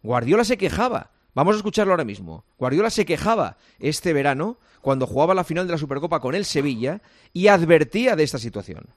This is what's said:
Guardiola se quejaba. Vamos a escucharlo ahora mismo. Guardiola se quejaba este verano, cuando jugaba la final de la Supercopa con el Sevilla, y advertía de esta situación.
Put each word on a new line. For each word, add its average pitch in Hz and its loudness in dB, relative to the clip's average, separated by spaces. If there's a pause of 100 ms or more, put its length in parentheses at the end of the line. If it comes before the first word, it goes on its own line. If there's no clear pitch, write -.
Guardiola 123 2
se 240 0
quejaba. - -4 (220)
Vamos 175 2
a - -4
escucharlo 202 0
ahora 165 2
mismo. 98 -12 (120)
Guardiola 156 0
se 208 0
quejaba 175 -2 (220)
este 151 -2
verano, 143 -2 (200)
cuando 131 0
jugaba 160 2
la 180 0
final 175 -4
de 170 -2
la 156 -4
Supercopa 147 -4
con 131 -4
el 196 -4
Sevilla, 143 -4 (320)
y 180 4
advertía 185 4
de 156 2
esta 143 -2
situación. 104 -12 (120)